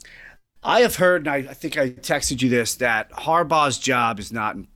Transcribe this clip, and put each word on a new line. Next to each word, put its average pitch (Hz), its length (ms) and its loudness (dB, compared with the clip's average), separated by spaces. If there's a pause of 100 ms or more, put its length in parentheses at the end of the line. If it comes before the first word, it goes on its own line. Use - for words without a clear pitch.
(600)
I 208 200 2
have 233 140 2
heard, 180 260 4
and 147 80 -6
I, 139 200 -4
I 135 40 -16
think 143 240 -10
I 135 140 0
texted 131 500 -4
you 131 80 4
this, 120 260 0
that 117 360 -2
Harbaugh's 156 640 0
job 117 420 0
is 104 140 -12
not 107 220 -4
in 98 200 -14